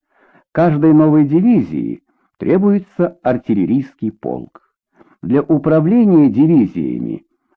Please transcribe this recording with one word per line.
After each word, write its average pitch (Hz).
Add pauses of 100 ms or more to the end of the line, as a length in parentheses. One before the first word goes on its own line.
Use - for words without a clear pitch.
(520)
Каждой 156
новой 151
дивизии 131 (340)
требуется 190
артиллерийский 113
полк. - (600)
Для 127
управления 156
дивизиями 92 (320)